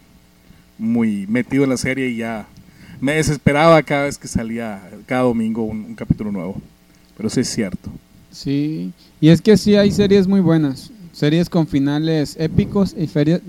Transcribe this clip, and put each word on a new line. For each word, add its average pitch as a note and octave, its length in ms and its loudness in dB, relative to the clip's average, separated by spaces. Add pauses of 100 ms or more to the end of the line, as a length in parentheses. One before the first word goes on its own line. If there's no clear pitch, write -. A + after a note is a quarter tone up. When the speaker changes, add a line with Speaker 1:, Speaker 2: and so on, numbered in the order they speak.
(760)
Speaker 1:
muy A2 500 -2
metido B2+ 360 0
en C3+ 60 0
la B2+ 80 -2
serie C3 320 -4
y A#2 80 -8
ya A2+ 300 -8 (520)
me C#3 140 -2
desesperaba D#3 680 4
cada C#3+ 220 -2
vez C#3+ 120 -6
que - 100 -16
salía, A2+ 540 -6 (240)
cada B2+ 180 -2
domingo A2+ 400 0
un, G#2+ 220 -6
un A2+ 100 -14
capítulo G#2+ 360 -2
nuevo. F#2+ 240 -6 (600)
Pero A2 140 -4
sí - 120 -2
es - 80 -4
cierto. - 400 -6 (420)
Speaker 2:
Sí, D#3 600 -6 (300)
y D3+ 80 6
es E3 120 6
que G#3+ 140 6
sí G#3 200 2
hay G3+ 160 4
series G3 360 4
muy G3 140 2
buenas, D#3 500 0 (220)
series D#3+ 360 0
con D#3+ 180 0
finales D3 720 -2
épicos F3+ 580 0
y E3 100 -2
feria-, D#3 420 0